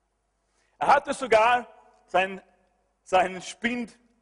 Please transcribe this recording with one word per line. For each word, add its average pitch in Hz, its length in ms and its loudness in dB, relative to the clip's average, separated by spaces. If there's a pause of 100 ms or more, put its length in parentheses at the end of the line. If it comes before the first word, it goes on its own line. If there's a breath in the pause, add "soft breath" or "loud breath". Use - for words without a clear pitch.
(760)
Er - 100 -2
hatte 277 260 2
sogar 233 540 2 (380)
sein 190 360 -4 (640)
seinen 185 360 0
Spind - 560 -8 (240)